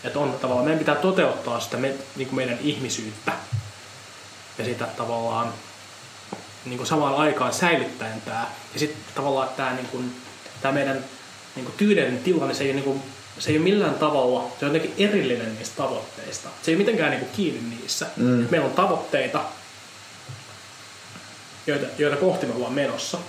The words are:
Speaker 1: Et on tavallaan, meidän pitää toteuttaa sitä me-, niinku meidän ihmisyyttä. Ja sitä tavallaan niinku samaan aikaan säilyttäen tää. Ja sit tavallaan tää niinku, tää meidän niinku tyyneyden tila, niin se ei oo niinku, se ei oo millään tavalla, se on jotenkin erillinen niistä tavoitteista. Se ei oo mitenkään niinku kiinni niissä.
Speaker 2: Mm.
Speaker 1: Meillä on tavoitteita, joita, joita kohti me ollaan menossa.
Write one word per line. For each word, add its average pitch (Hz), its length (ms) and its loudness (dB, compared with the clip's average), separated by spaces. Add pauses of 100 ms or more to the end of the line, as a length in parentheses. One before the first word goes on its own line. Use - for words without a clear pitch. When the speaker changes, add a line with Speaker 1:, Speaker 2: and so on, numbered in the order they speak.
Speaker 1:
Et 120 120 -4
on 139 260 2
tavallaan, 127 240 4
meidän 156 140 4
pitää 151 160 4
toteuttaa 139 640 2
sitä - 180 -4
me-, 135 160 0 (220)
niinku 131 200 -4
meidän 123 260 0
ihmisyyttä. 113 720 -2 (1300)
Ja 131 80 -2
sitä 117 200 -2
tavallaan 117 680 -2 (1120)
niinku 123 200 -4
samaan 147 300 4
aikaan 123 380 4
säilyttäen 120 680 0
tää. - 300 -4 (220)
Ja 139 60 -8
sit 151 160 0 (200)
tavallaan 135 420 2
tää 131 160 -2
niinku, 127 300 -4 (580)
tää 135 100 4
meidän 135 320 2 (520)
niinku 127 220 -8
tyyneyden 160 400 6
tila, 151 280 4
niin 131 100 0
se 139 80 0
ei 139 60 4
oo 135 60 2
niinku, 135 260 0 (380)
se - 120 -2
ei 156 60 6
oo 156 60 6
millään 185 320 6
tavalla, 139 640 4
se 143 60 0
on 151 100 4
jotenkin 190 320 4
erillinen 123 480 2
niistä - 220 -8
tavoitteista. - 720 -4 (140)
Se 160 80 2
ei 165 40 6
oo - 40 2
mitenkään 190 320 4
niinku 127 240 -2
kiinni 117 400 -2
niissä. - 300 -4 (120)
Speaker 2:
Mm. 120 320 6
Speaker 1:
Meillä 156 180 4
on - 60 0
tavoitteita, 143 680 2 (2250)
joita, 143 180 2 (120)
joita 147 200 4
kohti 185 280 4
me 120 80 -2
ollaan 120 200 0
menossa. 135 440 0 (100)